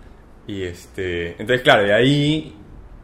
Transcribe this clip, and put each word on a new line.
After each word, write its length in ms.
Y 160
este, 680
entonces, 300
claro, 200
de 100
ahí, 600